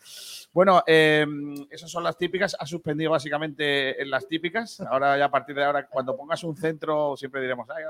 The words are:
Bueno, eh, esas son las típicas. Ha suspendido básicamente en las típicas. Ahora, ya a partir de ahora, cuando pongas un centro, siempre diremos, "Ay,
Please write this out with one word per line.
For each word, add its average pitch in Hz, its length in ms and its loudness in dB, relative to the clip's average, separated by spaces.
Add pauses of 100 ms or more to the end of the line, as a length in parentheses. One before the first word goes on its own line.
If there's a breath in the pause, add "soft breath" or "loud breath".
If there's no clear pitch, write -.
(540 loud breath)
Bueno, 180 320 6
eh, 156 400 6 (420)
esas 156 220 -16
son 170 120 -6
las 170 140 -2
típicas. 180 420 -2
Ha 170 60 -8
suspendido 156 460 -2
básicamente 143 920 0
en 139 100 -6
las 131 160 -2
típicas. 175 540 -6
Ahora, 139 380 2
ya 143 80 4
a 139 40 0
partir 139 240 -2
de 143 80 0
ahora, 143 240 0
cuando 131 300 -4
pongas 151 280 -6
un 160 120 -6
centro, 151 580 -2
siempre 135 280 -8
diremos, 123 260 -4
"Ay, 156 220 -10